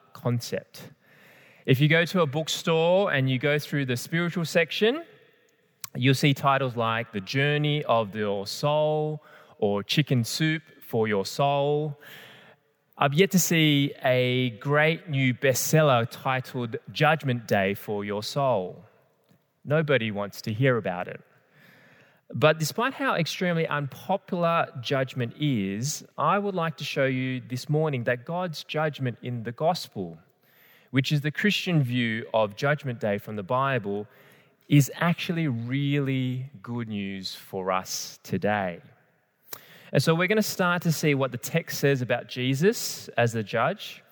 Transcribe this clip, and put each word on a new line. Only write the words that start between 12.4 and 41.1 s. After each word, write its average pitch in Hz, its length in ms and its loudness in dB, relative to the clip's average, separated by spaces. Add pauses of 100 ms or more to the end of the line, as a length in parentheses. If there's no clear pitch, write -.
I've 139 160 2
yet 190 180 4
to 185 80 6
see 151 540 4 (100)
a 127 460 2 (100)
great 151 480 2
new 135 260 2
bestseller 135 800 4
titled 127 640 -6 (160)
Judgment 135 560 0
Day 101 260 2
for 101 300 -6
Your 104 180 -4
Soul. 101 600 -2 (800)
Nobody 139 480 2
wants 101 300 -8
to 113 120 -4
hear 127 220 4
about 92 320 -4
it. - 140 -14 (1120)
But 156 260 4
despite 233 360 -2
how 262 200 0
extremely 170 500 0
unpopular 165 1000 -2 (140)
judgment 131 580 -2
is, 120 640 -2 (140)
I 160 200 2
would 202 160 -2
like 165 240 -2
to 156 60 -10
show 139 220 -2
you 131 340 -2
this 123 300 -8
morning 151 340 0
that 123 220 -2
God's 170 400 -6
judgment 139 560 -4
in 123 220 -6
the 117 100 -8
gospel, 113 640 -4 (760)
which 135 220 2
is 143 80 2
the 147 100 -2
Christian 180 500 2
view 120 520 0
of 107 240 2
Judgment 139 420 -2
Day 104 200 0
from 107 180 -10
the 104 40 -6
Bible, 107 640 -2 (600)
is 143 280 6
actually 165 520 0
really 131 1040 -2 (120)
good 117 280 -8
news 98 440 -6
for 95 380 -6
us - 500 -4
today. 98 600 -2 (1120)
And 143 100 4
so 165 100 4
we're 180 140 2
gonna 220 140 2
start 180 400 0
to 170 100 2
see 147 240 2